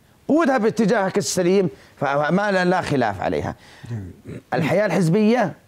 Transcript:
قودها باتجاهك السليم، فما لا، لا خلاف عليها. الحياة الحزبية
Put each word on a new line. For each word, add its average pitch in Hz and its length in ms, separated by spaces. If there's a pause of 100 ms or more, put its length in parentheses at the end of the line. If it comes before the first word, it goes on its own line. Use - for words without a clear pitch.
(280)
قودها 277 300
باتجاهك 208 600
السليم، 185 500 (280)
فما 151 560
لا، 185 120
لا 180 160
خلاف 120 420
عليها. 76 320 (1000)
الحياة 175 320
الحزبية 202 680 (160)